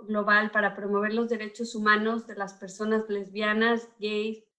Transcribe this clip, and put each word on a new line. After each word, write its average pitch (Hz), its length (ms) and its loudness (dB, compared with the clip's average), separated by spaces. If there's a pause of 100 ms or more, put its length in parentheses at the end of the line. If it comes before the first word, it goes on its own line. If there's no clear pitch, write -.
global 208 420 4
para 202 260 0
promover 202 380 0
los 226 160 0
derechos 220 460 -4
humanos 214 500 2
de 202 120 -14
las 190 180 -6
personas 214 520 -2
lesbianas, 214 800 0 (120)
gays, 214 440 -4 (160)